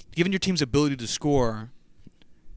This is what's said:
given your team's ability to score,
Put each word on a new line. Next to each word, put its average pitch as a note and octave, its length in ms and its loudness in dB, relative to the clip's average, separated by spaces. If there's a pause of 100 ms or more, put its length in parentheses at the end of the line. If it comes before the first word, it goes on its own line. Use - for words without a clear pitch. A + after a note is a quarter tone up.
(160)
given F3 160 2
your F#3+ 80 2
team's F3+ 240 2
ability C#3 340 2
to A#2+ 100 -8
score, A#2+ 640 0 (840)